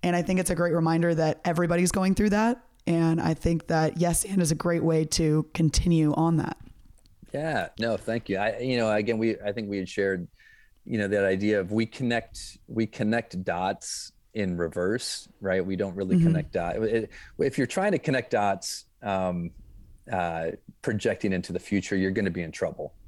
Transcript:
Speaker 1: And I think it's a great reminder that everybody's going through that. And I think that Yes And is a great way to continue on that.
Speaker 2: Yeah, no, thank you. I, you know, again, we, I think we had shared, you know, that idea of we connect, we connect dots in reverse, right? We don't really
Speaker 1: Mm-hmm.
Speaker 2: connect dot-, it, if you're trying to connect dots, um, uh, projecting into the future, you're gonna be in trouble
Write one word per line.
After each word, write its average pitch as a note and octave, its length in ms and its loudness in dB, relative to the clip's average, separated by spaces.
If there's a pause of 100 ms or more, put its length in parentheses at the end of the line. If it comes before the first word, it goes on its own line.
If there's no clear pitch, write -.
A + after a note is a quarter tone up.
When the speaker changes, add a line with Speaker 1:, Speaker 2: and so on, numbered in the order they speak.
Speaker 1:
And F3 120 0
I F3 80 2
think F#3 180 2
it's F3+ 100 0
a F#3 40 2
great E3+ 200 2
reminder E3 400 4
that D#3 300 0
everybody's F3 480 2
going F#3+ 220 2
through G3+ 160 2
that. A3 340 2 (220)
And E3 340 2
I E3 140 2
think E3+ 320 0
that D#3+ 320 0
Yes E3+ 260 0
And G3 160 0
is D#3+ 100 2
a E3 40 2
great E3+ 280 0
way D#3+ 220 2
to D#3 500 2
continue D#3+ 600 4
on E3 240 2
that. - 180 -4 (760)
Speaker 2:
Yeah, C#3 340 -2 (100)
no, A2+ 180 -2
thank A2+ 320 -4
you. F#2+ 100 0
I, G#2+ 220 -2
you B2+ 180 0
know, A2+ 120 2
again, G#2+ 280 2
we, A2 220 0
I G2+ 120 -4
think G#2+ 160 -6
we G2+ 80 -2
had F#2+ 120 -4
shared, F#2+ 380 0 (600)
you B2 100 -4
know, G#2 120 0
that G2+ 160 2
idea G2 360 2
of F#2+ 120 -4
we A2+ 120 2
connect, - 760 -6 (100)
we A2+ 180 -2
connect G#2+ 580 -2
dots F#2 680 -4 (200)
in F#2+ 240 -2
reverse, F2+ 720 -4 (120)
right? F#2+ 240 0
We F#2+ 120 -4
don't F#2+ 180 -4
really F#2+ 220 0
Speaker 1:
Mm-hmm. E3 100 6
Speaker 2:
connect E2 260 0
dot-, F2 240 -2
it, A2 340 -2 (280)
if - 200 0
you're C3 80 2
trying G3 260 0
to - 60 0
connect C3 320 -2
dots, G2+ 560 -2 (160)
um, F#2 480 -2 (600)
uh, E2 420 -2 (280)
projecting G#2 540 -2
into F2 180 -4
the F2+ 80 -4
future, - 360 -2
you're F#2+ 160 2
gonna G2 180 -2
be F2 120 -6
in D#2+ 100 -8
trouble - 420 -6 (140)